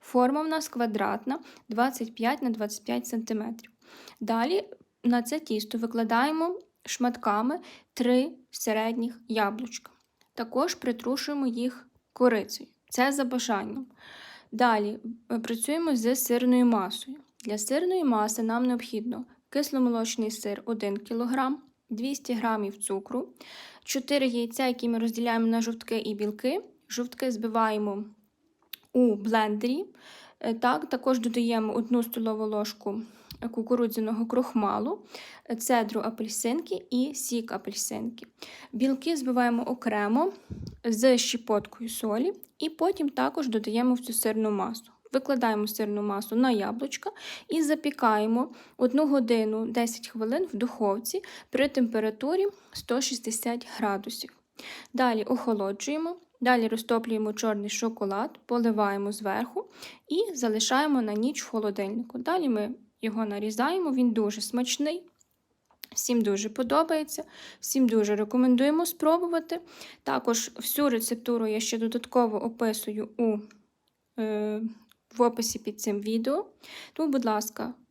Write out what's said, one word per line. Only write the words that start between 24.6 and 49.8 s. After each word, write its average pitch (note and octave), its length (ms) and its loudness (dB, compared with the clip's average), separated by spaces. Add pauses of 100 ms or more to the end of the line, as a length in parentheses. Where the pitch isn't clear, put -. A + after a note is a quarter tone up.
які B3 220 0
ми A#3 100 2
розділяємо A3+ 480 2
на A3+ 140 4
жовтки A3+ 380 -2
і G#3+ 160 -4
білки. G#3+ 460 -2 (280)
Жовтки B3 420 -4
збиваємо G#3+ 760 0 (880)
у B3 220 6
блендері. A3 720 0 (540)
Е, A3+ 140 -2
так, B3+ 340 0
також B3+ 300 0
додаємо A3+ 540 0
одну A#3 300 2
столову A3 440 -2
ложку G#3 540 -4 (500)
кукурудзяного A3+ 760 0
крохмалу, A#3 720 0 (600)
цедру A3+ 420 2
апельсинки A#3 920 -4
і C4 240 0
сік A#3 380 -4
апельсинки. - 760 -8 (460)
Білки C4+ 440 0
збиваємо B3 460 2
окремо A#3+ 680 0 (520)
з A#3+ 340 6
щепоткою A3+ 720 -2
солі A#3 420 -2 (260)
і D#4+ 120 -2
потім E4 380 0
також C4+ 400 0
додаємо A3+ 460 2
в B3 60 -2
цю B3 120 -8
сирну A3 380 0
масу. G#3 420 -4 (200)
Викладаємо A#3+ 540 0
сирну G#3 360 -2
масу G#3 340 -2
на B3+ 140 6
яблучка A#3 600 -2 (380)
і D#4+ 140 2
запікаємо B3 840 2 (280)
одну C4 300 4
годину A3+ 600 2
десять A#3 420 -2